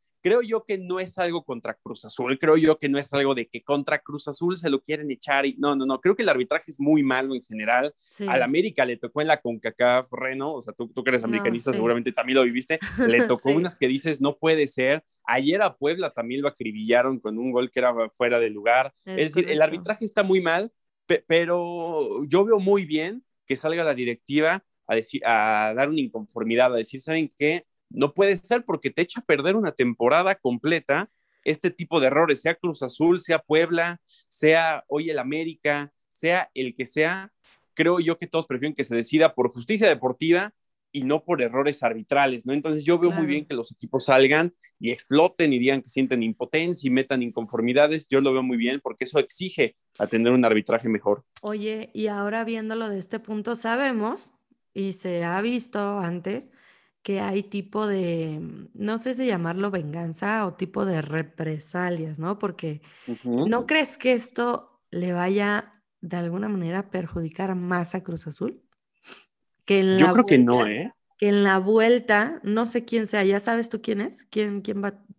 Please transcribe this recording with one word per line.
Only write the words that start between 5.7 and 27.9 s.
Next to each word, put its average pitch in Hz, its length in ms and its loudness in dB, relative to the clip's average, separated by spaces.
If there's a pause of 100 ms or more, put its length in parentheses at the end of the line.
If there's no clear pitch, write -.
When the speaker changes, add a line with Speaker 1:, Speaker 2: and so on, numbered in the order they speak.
Speaker 1:
no, 135 100 -2
no, 131 140 -2
creo 196 160 2
que 233 80 -4
el 190 60 2
arbitraje 143 420 -2
es - 80 -18
muy 147 240 4
malo 131 320 0
en 120 80 -8
general. 117 560 0
Speaker 2:
Sí. - 300 -14
Speaker 1:
Al 127 120 2
América 143 440 0
le 123 100 -4
tocó 127 240 -8
en 151 80 0
la 151 140 0
concacaf, 123 720 0
Reno, 131 400 -6
o 127 80 -10
sea, 110 120 -14
tú, 120 200 -10
tú 127 100 -6
que 123 60 0
eres 123 140 2
Speaker 2:
No, 113 40 -4
Speaker 1:
americanista, 117 440 -2
Speaker 2:
sí. - 40 -2
Speaker 1:
seguramente 117 380 0
también 127 240 0
lo 131 80 6
viviste, 127 340 -2 (240)
le 240 180 4
Speaker 2:
<laughs> 233 60 2
Speaker 1:
tocó 127 220 0
Speaker 2:
Sí. 143 80 4
Speaker 1:
unas 175 180 -2
que 131 140 0
dices, 139 320 -2
"No 143 160 0
puede 160 300 2
ser". 139 360 0 (220)
Ayer 139 360 2
a 202 140 2
Puebla 165 360 -2
también 123 300 -6
lo 143 60 0
acribillaron 117 720 0
con 110 180 -8
un 127 140 -4
gol 123 180 0
que - 120 -4
era 123 120 2 (220)
fuera 120 240 2
de 113 100 2
lugar. 117 440 0 (120)
Speaker 2:
Es 190 120 -10
Speaker 1:
Es 156 160 0
decir, 170 160 2
el 151 80 0
Speaker 2:
correcto. 151 80 6
Speaker 1:
arbitraje 180 400 -4
está 208 180 0
muy 190 160 2
mal, 175 320 -2 (340)
pe-, - 220 2
pero 170 1000 -2
yo 190 160 4
veo 220 140 4
muy 196 260 2
bien 160 400 -4 (200)
que 131 120 -4
salga 165 260 -2
la 151 100 2
directiva 139 720 0 (240)
a 113 80 0
deci-, - 300 -4
a 110 500 2
dar 139 140 0
una 156 100 -2
inconformidad, 117 760 0
a 120 40 0
decir, 123 240 -6
"¿Saben 160 360 -4
qué? 151 280 -2 (240)
No 139 260 0